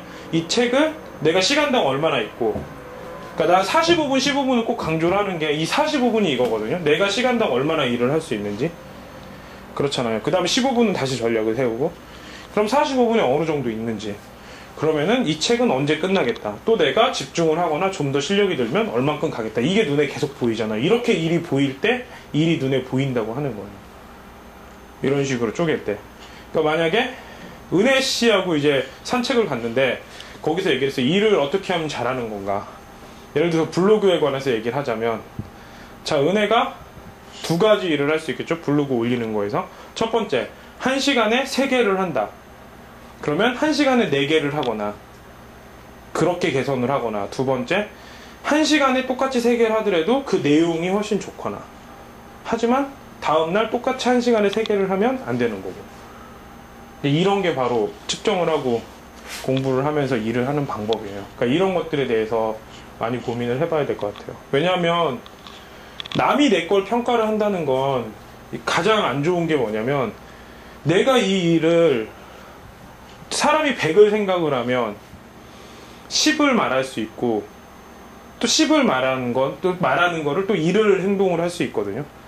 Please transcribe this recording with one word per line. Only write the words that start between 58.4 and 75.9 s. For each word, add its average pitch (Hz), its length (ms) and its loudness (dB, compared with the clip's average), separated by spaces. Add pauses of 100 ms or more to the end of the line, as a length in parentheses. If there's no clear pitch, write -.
하고 131 360 0 (640)
공부를 131 400 0
하면서 139 320 0
일을 117 280 0
하는 143 200 -2
방법이에요. 104 580 -4 (120)
그러니까 127 100 0
이런 185 280 2
것들에 156 320 -2
대해서 110 520 0 (400)
많이 117 240 -4
고민을 120 400 -4
해봐야 143 240 0
될 110 100 -2
것 104 180 -6
같아요. - 220 -14 (160)
왜냐하면 170 680 2 (960)
남이 214 360 4
내 170 160 2
걸 196 180 2
평가를 240 420 2
한다는 208 380 0
건 131 480 0 (540)
가장 202 360 2
안 143 220 -2
좋은 175 220 0
게 156 100 2
뭐냐면, 113 560 0 (720)
내가 233 340 4
이 190 380 2
일을 160 580 4 (1160)
사람이 294 440 2
백을 202 360 6
생각을 185 440 0
하면 120 400 0 (1120)